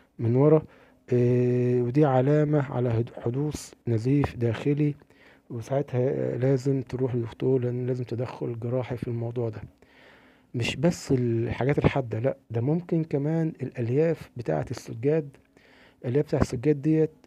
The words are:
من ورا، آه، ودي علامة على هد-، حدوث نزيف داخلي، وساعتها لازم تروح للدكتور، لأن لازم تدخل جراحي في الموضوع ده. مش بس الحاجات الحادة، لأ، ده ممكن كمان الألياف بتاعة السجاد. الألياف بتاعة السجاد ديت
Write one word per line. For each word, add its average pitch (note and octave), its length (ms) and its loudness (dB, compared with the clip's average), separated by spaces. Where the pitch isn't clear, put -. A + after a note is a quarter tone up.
من A#2 180 2
ورا، D3+ 260 6
آه، B2 680 4
ودي B2+ 220 4
علامة C#3+ 680 4
على B2 160 0
هد-، A2+ 220 0
حدوث C#3 500 -4
نزيف B2+ 480 2
داخلي، C#3+ 580 0
وساعتها C3 880 -2
لازم C3+ 460 2
تروح B2+ 320 -4
للدكتور، B2+ 460 0
لأن B2 260 -2
لازم B2+ 180 -2
تدخل A#2+ 560 -6
جراحي A#2+ 360 -4
في - 120 -8
الموضوع A#2 400 -4
ده. A2 140 -8
مش A#2 220 -2
بس C3+ 360 0
الحاجات A#2+ 640 0
الحادة، A#2 400 -4
لأ، B2 180 -2
ده A2+ 100 -2
ممكن D#3+ 440 -2
كمان D#3+ 480 -2
الألياف C3 760 -2
بتاعة C#3+ 340 -4
السجاد. C#3 580 -4
الألياف C#3 220 0
بتاعة C#3+ 140 0
السجاد C#3 420 0
ديت D#3 280 4